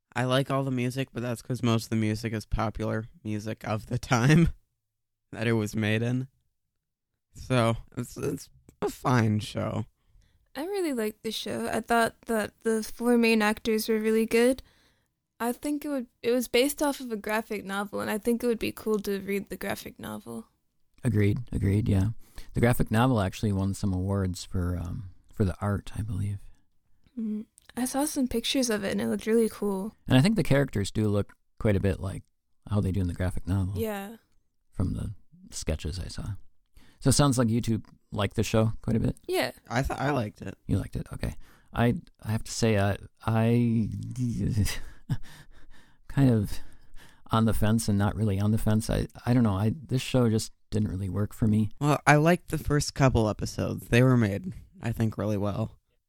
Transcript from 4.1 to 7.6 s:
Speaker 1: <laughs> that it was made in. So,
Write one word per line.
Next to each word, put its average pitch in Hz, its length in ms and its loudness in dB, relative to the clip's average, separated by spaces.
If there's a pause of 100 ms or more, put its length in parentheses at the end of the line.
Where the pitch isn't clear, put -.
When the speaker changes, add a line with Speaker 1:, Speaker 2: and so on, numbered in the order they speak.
Speaker 1:
<laughs> - 400 -20
that 110 120 -4
it 117 80 2
was 107 220 0
made 107 260 2
in. 127 260 -2 (1080)
So, 117 420 0 (180)